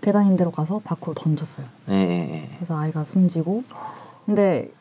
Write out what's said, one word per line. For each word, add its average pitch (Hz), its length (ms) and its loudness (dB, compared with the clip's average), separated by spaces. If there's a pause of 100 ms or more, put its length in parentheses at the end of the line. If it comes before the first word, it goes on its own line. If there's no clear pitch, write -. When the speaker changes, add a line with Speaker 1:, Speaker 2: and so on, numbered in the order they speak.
Speaker 1:
계단 208 220 4
있는 196 140 6
데로 175 140 2
가서 165 280 -2
밖으로 - 360 -6
던졌어요. 156 520 -2 (200)
Speaker 2:
네, 98 200 2
네, 87 200 0
네. 78 300 -10
Speaker 1:
그래서 170 220 -6
아이가 156 260 -2
숨지고 180 600 2 (600)
근데 196 460 2 (100)